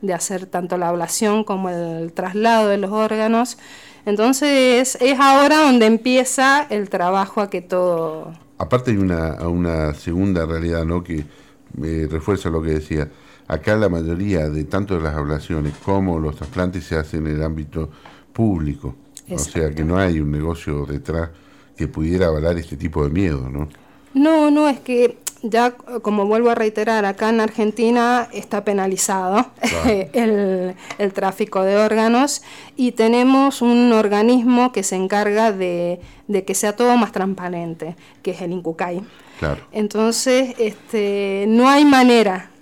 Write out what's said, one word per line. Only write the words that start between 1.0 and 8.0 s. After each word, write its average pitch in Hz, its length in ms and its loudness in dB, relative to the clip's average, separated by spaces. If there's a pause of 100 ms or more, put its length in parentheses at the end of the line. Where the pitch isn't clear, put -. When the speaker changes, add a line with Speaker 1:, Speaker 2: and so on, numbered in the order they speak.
Speaker 1:
como 190 260 -4
el 170 440 -6
traslado 214 540 0
de 202 100 2
los 196 140 -4
órganos. 220 680 0 (500)
Entonces, 254 920 2
es 254 200 2
ahora 277 400 6
donde 254 260 6
empieza 254 840 2
el 208 200 -4
trabajo 190 520 0
a 202 80 -2
que 185 120 -6
todo 165 720 -2 (240)